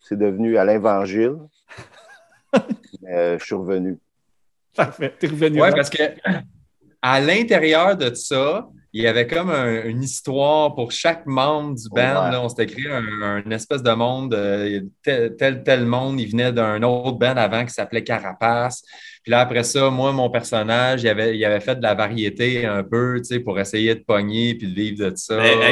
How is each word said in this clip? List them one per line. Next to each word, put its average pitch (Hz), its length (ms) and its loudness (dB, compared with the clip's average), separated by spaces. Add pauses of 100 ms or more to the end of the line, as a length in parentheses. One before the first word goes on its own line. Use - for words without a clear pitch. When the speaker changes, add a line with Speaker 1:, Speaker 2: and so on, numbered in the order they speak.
Speaker 1:
C'est - 180 -6
devenu 104 380 0
Alain 104 220 4
Vangile. 104 580 0 (1160)
Speaker 2:
<laughs> - 0 - (500)
Speaker 1:
Mais, - 120 -12
euh, 85 240 2
je - 60 -10
suis - 100 -6
revenu. 92 440 -4 (760)
Speaker 2:
Parfait, - 420 -2
t'es 180 100 -2
revenu 151 320 0
Speaker 3:
Ouais, 175 100 6
Speaker 2:
là. 190 60 2
Speaker 3:
parce 139 140 0
que 151 120 0 (1000)
à 131 180 4
l'intérieur 175 760 4
de 135 180 -2
ça, 147 540 -2 (240)
il 110 100 -4
y 113 40 2
avait 117 200 2
comme 165 240 -2
un, 120 340 0
une 117 180 -4
histoire 143 720 0
pour 120 180 -4
chaque 165 340 -2
membre 143 480 0
du 113 160 -12
band. 123 360 2
Speaker 1:
Ouais. 90 60 0
Speaker 3:
Là, 127 100 -2
on 120 60 -2
s'était 113 180 -2
créé 127 240 -10
un, 107 540 -4
un 107 60 -8
espèce 117 320 -4
de 123 100 2
monde. 127 420 0
Euh, 101 460 -2 (220)
tel, 117 340 0
tel, 131 280 0
tel 127 200 4
monde, 127 360 0
il 107 100 -4
venait 123 220 2
d'un 110 300 0
autre 123 360 0
band 127 180 2
avant 113 300 0
qui - 80 -12
s'appelait 107 300 -4
Carapace. 117 800 -2 (400)
Puis - 100 -6
là, 120 80 6
après 120 240 2
ça, 135 260 2
moi, 131 220 0
mon 127 180 0
personnage, 120 720 0
il 117 60 2
avait, 110 280 2
il 107 80 0
avait 104 160 2
fait 123 160 -2
de 113 60 -8
la 107 120 4
variété 113 720 -2
un 101 180 -2
peu, 123 340 0
tu 120 60 -6 (100)
sais, 120 60 0
pour 101 180 -4
essayer 110 380 0
de - 80 -14
pogner 110 500 0
puis 113 140 -8
de 92 60 -6
vivre 101 360 -2
de 92 60 -10
ça. - 220 -4
Speaker 4:
Mais, 113 180 4 (160)